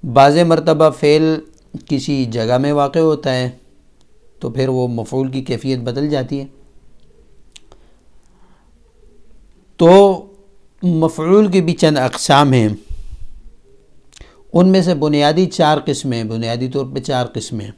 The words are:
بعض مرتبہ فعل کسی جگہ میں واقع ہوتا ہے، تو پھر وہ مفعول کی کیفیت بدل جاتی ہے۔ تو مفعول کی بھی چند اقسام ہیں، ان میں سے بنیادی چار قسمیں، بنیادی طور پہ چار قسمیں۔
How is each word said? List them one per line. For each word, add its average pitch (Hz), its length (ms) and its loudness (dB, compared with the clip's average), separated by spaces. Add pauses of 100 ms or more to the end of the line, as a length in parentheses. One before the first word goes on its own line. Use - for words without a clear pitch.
(120)
بعض 139 240 6
مرتبہ 165 540 2
فعل 156 500 0 (460)
کسی 135 380 -2
جگہ 117 340 -2
میں 143 140 0
واقع 143 260 0
ہوتا 151 360 0
ہے، 123 160 -2 (880)
تو 131 120 -8
پھر 131 180 -2
وہ 127 200 -2
مفعول 131 420 -4
کی 131 120 -6
کیفیت 131 360 -4
بدل 127 300 -6
جاتی 139 320 -4
ہے۔ 135 60 -12 (3250)
تو 170 120 4 (960)
مفعول 170 680 2
کی 185 100 2
بھی 170 140 -2
چند 156 240 2
اقسام 135 540 2
ہیں، 117 160 4 (1800)
ان 180 160 4
میں 190 140 4
سے 175 120 0
بنیادی 151 520 0
چار 151 380 0
قسمیں، 127 400 -4
بنیادی 113 440 -6
طور 131 260 -6
پہ 135 60 -6
چار 123 260 -4
قسمیں۔ 110 520 -10